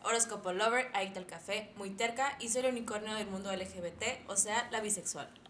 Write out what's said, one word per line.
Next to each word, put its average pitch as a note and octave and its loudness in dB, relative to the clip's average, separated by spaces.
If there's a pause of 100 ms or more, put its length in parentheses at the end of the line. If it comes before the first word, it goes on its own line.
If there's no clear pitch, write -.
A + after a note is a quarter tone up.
horóscopo G#3+ 2
lover, A3+ 4
adicta G3 0
al F3+ -6
café, G3+ -4
muy G3 -6
terca A#3 0
y A#3 -4
soy B3+ 4
el B3+ 4
unicornio G#3+ -2
del G#3+ -2
mundo G3 -4
L F#3+ -2
G F#3+ -10
B F3 -2
T, A#3 -2
o G3+ -6
sea, A3 2
la A3 0
bisexual. F3+ -2 (220)